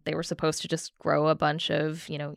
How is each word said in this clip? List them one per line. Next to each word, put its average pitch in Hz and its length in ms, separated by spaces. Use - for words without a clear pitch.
they 156 100
were 156 80
supposed 160 400
to - 60
just - 300
grow 147 280
a 156 80
bunch 151 360
of, 156 380
you 156 100
know, 147 180